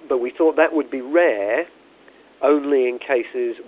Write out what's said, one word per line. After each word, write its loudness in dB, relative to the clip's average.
but 0
we -4
thought 2
that 2
would -2
be -6
rare 0
only 2
in -4
cases -4